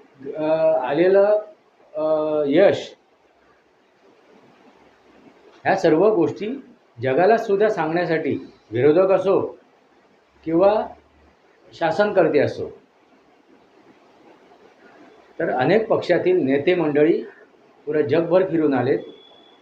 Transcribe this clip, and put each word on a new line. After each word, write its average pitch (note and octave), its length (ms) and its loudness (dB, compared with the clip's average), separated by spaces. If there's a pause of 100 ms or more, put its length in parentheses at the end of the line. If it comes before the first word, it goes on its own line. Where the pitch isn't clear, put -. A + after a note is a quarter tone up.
(360)
अ, D#3 80 -6 (420)
आलेलं, G3 540 2 (560)
अ, D#3 80 -4 (440)
यश, D3 480 2 (2750)
ह्या F3 120 0
सर्व E3 340 2
गोष्टी G#3 540 -4 (380)
जगाला E3+ 360 2
सुद्धा G3 320 0
सांगण्यासाठी, D#3+ 840 -4 (200)
विरोधक D3+ 400 2
असो F#3 460 0 (880)
किंवा F#3+ 420 2 (840)
शासनकर्ते E3 640 0
असो, A2+ 300 -4 (2750)
तर E3 100 -4
अनेक E3 380 0
पक्षातील E3+ 580 0
नेते C#3+ 300 0
मंडळी D3+ 480 0 (640)
पुरं D3+ 160 -2
जगभर E3 500 0
फिरून D3+ 220 0
आलेत. B2+ 260 -2 (640)